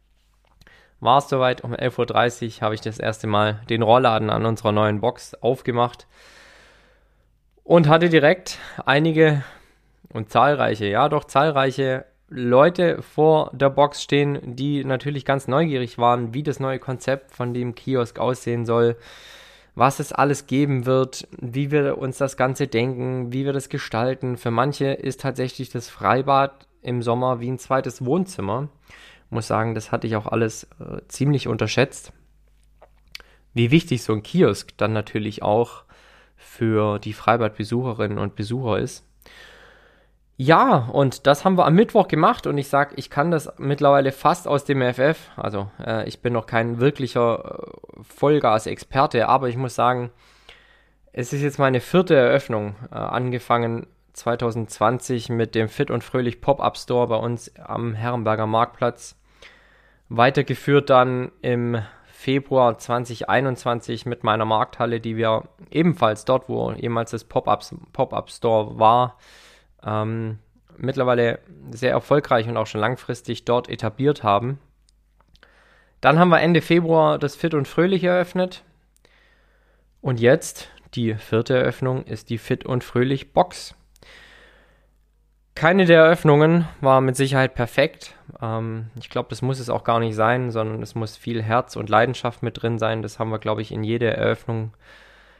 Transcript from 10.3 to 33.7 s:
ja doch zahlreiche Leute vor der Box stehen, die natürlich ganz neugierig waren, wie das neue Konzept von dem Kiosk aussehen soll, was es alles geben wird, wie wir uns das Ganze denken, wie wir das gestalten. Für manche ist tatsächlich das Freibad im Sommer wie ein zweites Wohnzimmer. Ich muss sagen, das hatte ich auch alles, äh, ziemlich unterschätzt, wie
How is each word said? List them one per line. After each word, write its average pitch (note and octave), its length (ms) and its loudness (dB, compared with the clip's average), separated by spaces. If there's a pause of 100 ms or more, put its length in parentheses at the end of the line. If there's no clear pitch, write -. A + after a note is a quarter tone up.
ja G#2+ 220 2
doch D3 160 -2
zahlreiche C3+ 840 0 (260)
Leute D3+ 680 2
vor D#3 520 2
der C3+ 180 2
Box C#3+ 320 2
stehen, C#3+ 520 -2
die C#3 280 -4
natürlich C3+ 420 -6
ganz C#3 220 -2
neugierig C3 500 -2
waren, A#2+ 380 2
wie D3 80 -6
das D3 160 -6
neue C3+ 180 -4
Konzept C3 540 -6
von B2 240 -6
dem A#2+ 180 -4
Kiosk B2 460 -4
aussehen A#2 480 -2
soll, A#2 300 2 (760)
was B2+ 260 0
es D3 140 -8
alles C#3 320 0
geben C3+ 400 0
wird, C3 420 -2 (120)
wie C3+ 320 -6
wir C#3+ 260 0
uns C3 220 -8
das C3+ 180 -4
Ganze C3 300 -2
denken, B2+ 640 -4
wie C3+ 120 -2
wir C#3 80 -2
das C3+ 160 -6
gestalten. B2+ 680 -4
Für - 140 -4
manche C3+ 400 0
ist - 300 -8
tatsächlich C3 500 -6
das A#2+ 180 -10
Freibad C3+ 800 0 (160)
im B2 180 -4
Sommer B2 380 -2
wie A#2+ 100 -6
ein B2+ 80 -6
zweites C3 480 -4
Wohnzimmer. C#3 640 -2 (560)
Ich - 60 -18
muss A2+ 160 -6
sagen, A2 260 -2
das A2 180 -8
hatte A#2+ 140 -4
ich A2 100 -2
auch G#2 120 -4
alles, A2+ 380 -4 (140)
äh, - 280 -12
ziemlich C#3 400 -2
unterschätzt, A#2+ 640 -2 (1400)
wie A#2 160 2